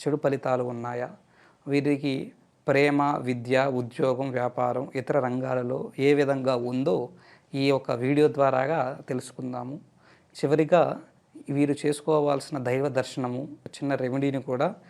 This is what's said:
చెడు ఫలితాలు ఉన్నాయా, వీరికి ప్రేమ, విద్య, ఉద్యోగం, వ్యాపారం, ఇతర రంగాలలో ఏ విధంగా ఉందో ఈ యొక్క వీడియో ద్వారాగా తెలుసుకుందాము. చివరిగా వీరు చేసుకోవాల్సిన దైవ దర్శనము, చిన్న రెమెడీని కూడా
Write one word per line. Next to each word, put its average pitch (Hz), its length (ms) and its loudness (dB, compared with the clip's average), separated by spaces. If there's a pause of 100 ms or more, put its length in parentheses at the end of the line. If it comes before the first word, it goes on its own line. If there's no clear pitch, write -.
చెడు 147 220 0
ఫలితాలు 131 400 0
ఉన్నాయా, 120 460 -6 (580)
వీరికి 143 640 0 (360)
ప్రేమ, 143 340 4 (260)
విద్య, 127 380 2 (160)
ఉద్యోగం, 131 500 -2
వ్యాపారం, 123 640 -2
ఇతర 135 240 0
రంగాలలో 127 800 -2
ఏ 139 140 6
విధంగా 135 420 2
ఉందో 127 540 0 (440)
ఈ 139 120 0
యొక్క 135 260 2
వీడియో 135 360 4
ద్వారాగా 135 720 0 (100)
తెలుసుకుందాము. 127 680 -8 (580)
చివరిగా 156 640 4 (480)
వీరు 143 260 2 (100)
చేసుకోవాల్సిన 147 720 0
దైవ 131 300 0
దర్శనము, 127 600 -4 (200)
చిన్న 143 280 -4
రెమెడీని 131 460 0
కూడా 139 340 -2 (140)